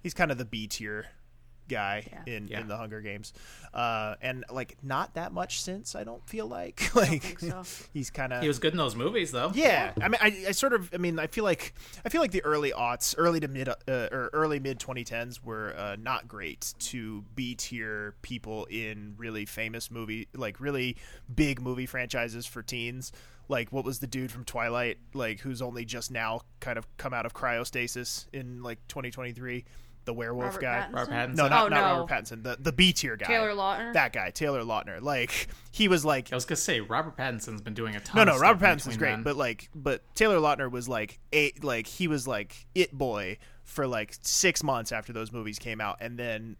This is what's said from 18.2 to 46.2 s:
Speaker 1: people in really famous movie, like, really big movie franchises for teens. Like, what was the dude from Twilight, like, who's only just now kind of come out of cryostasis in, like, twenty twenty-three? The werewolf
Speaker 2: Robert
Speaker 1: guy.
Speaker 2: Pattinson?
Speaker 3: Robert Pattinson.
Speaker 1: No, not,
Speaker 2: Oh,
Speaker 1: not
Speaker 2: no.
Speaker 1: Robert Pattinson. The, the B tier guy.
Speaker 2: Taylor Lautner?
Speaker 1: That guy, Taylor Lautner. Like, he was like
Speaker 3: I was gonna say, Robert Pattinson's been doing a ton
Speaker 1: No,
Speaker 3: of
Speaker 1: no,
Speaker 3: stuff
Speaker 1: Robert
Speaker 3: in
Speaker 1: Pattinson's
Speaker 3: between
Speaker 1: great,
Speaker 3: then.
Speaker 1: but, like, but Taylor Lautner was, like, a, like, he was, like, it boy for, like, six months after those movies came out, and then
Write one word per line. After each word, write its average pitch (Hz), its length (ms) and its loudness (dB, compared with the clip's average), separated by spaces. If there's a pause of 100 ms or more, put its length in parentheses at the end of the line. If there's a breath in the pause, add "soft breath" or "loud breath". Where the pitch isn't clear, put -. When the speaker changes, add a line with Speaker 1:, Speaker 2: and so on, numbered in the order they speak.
Speaker 1:
people 110 440 -8
in 107 500 -6
really 110 300 -6
famous 113 440 -6
movie, 113 440 -6
like, 113 260 -6
really 131 360 -2 (380 loud breath)
big 139 280 4
movie 127 240 -2
franchises 120 580 -4
for - 180 -10
teens. 123 500 -6 (360 loud breath)
Like, 120 240 0
what 135 120 0
was 135 160 -2
the 139 80 -4
dude 127 240 -4
from 120 120 -10
Twilight, 120 540 0 (160)
like, 113 260 -2
who's 131 220 -4
only 120 220 -6
just 113 260 -6
now 113 320 -2 (180)
kind 123 160 -4
of 113 100 -6 (100)
come 127 180 -4
out 117 100 0
of 117 100 -4
cryostasis 120 1000 -2
in, 123 300 -8
like, 120 160 -8 (100)
twenty 127 220 -6
twenty-three? 123 540 -6 (400 soft breath)
The 120 80 -4
werewolf 117 440 -2
Speaker 2:
Robert - 60 -4
Speaker 1:
guy. 120 180 2
Speaker 2:
Pattinson? - 160 -6
Speaker 3:
Robert 123 160 -2
Pattinson. 123 240 0
Speaker 1:
No, 143 120 6
not, 220 160 8
Speaker 2:
Oh, 208 40 4
Speaker 1:
not - 120 6
Speaker 2:
no. 180 200 6
Speaker 1:
Robert 165 120 -2
Pattinson. 113 300 -4
The, 120 160 -2
the 139 140 2
B 180 200 0
tier 127 240 0
guy. 101 100 -4
Speaker 2:
Taylor 220 260 2
Lautner? 202 400 -2
Speaker 1:
That 139 200 4
guy, 92 180 -2
Taylor 139 320 0
Lautner. 104 380 -4
Like, 127 460 0 (240 loud breath)
he 214 160 4
was 175 180 8
like 139 280 2
Speaker 3:
I - 20 -2
was 123 100 0
gonna 156 120 -2
say, 135 240 2
Robert 127 360 -2
Pattinson's 113 460 -4
been 110 120 -8
doing 110 200 -4
a 104 60 -6
ton - 160 0
Speaker 1:
No, 220 60 12
Speaker 3:
of 202 40 12
Speaker 1:
no, 170 60 8
Speaker 3:
stuff 135 100 6
Speaker 1:
Robert 196 240 10
Speaker 3:
in 185 60 12
Speaker 1:
Pattinson's 151 120 2
Speaker 3:
between 117 140 -2
Speaker 1:
great, 139 140 4
Speaker 3:
then. 110 100 0
Speaker 1:
but, 143 140 2
like, 120 400 -2
but 139 260 0 (140)
Taylor 214 220 8
Lautner 143 300 4
was, 123 200 -4
like, 110 320 -2 (120)
a, 147 200 4 (100)
like, 120 240 0
he 180 220 0
was, 139 180 0
like, 107 480 -6
it 180 180 4
boy 110 460 -2 (240 soft breath)
for, - 240 -2
like, 110 360 -2
six - 420 4
months 123 260 0
after 113 220 -4
those 110 180 -4
movies 107 300 -6
came 110 200 -6
out, 104 200 -2
and 120 180 -8
then 113 420 -6